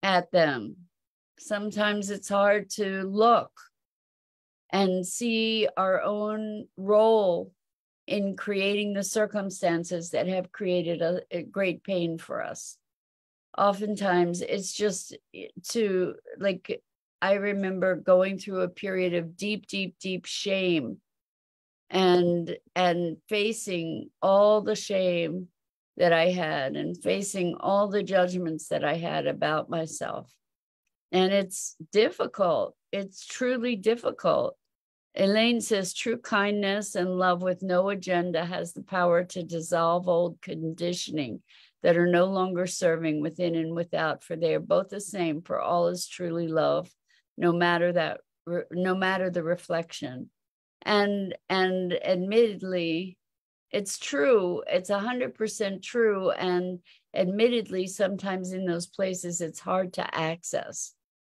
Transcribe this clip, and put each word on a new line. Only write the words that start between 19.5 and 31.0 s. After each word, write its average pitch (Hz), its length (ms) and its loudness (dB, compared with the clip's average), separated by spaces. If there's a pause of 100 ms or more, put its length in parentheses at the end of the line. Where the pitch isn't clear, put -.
deep, 190 340 -6
deep 185 240 -6
shame 185 800 -2 (880)
and, 175 640 4 (180)
and 175 440 0 (100)
facing 208 800 -2 (140)
all 208 400 6
the 208 120 -2
shame 180 760 -2 (500)
that 170 160 6
I 170 160 4
had 151 460 -2
and 156 200 -6
facing 185 640 -2
all 202 280 2
the 202 140 0
judgments 180 680 0
that 151 160 -2
I 151 100 0
had 156 320 -4
about 151 420 0
myself. 160 640 -8 (800)